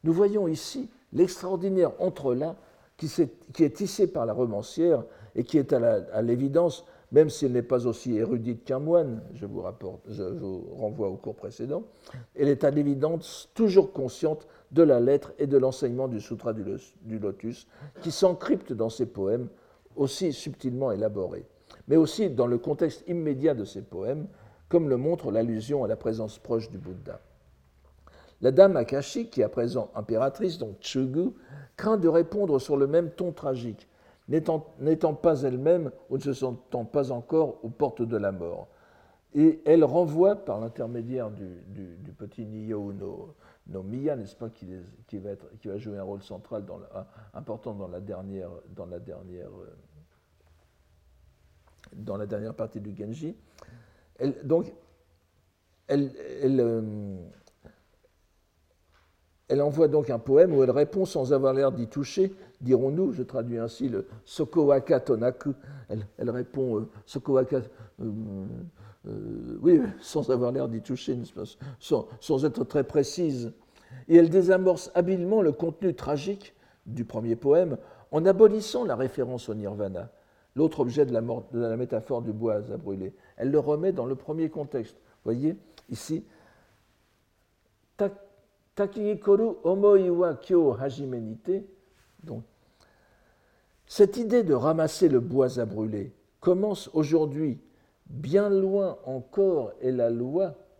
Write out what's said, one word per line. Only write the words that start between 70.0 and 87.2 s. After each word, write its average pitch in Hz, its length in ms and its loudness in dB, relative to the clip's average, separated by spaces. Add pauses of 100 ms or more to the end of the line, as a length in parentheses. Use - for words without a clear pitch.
sans 131 280 -4
avoir 123 220 2
l'air 131 180 -2
d'y 113 120 -6
toucher, 123 340 -6
n'est-ce 120 180 -10
pas, 92 100 -10 (360)
sans, - 280 -2 (120)
sans 139 260 0
être 156 180 -2
très 139 200 0
précise. 139 680 -2 (560)
Et 165 100 10
elle 170 120 10
désamorce 185 640 4
habilement 180 480 2
le 175 100 4
contenu 170 440 -2
tragique 151 580 -6 (320)
du 120 200 -6
premier 117 300 -4
poème 143 420 2 (340)
en 156 120 0
abolissant 214 600 6
la 147 100 0
référence 127 540 -4
au 107 60 -4
nirvana, 101 560 -6 (440)
l'autre 156 260 0
objet 131 240 2
de 123 80 -4
la 113 80 0
mort, 117 300 -6
de 120 80 -4
la 113 180 -2
métaphore 120 440 -4
du 117 100 -6
bois 107 240 -2
à 104 220 -6
brûler. 95 360 -8 (240)
Elle 135 140 -2
le 151 80 4
remet 151 320 0
dans 127 140 -4
le 135 100 -4
premier 156 340 -4
contexte. 139 480 -8 (260)
Voyez, 135 320 -2 (340)
ici, - 360 -8 (1700)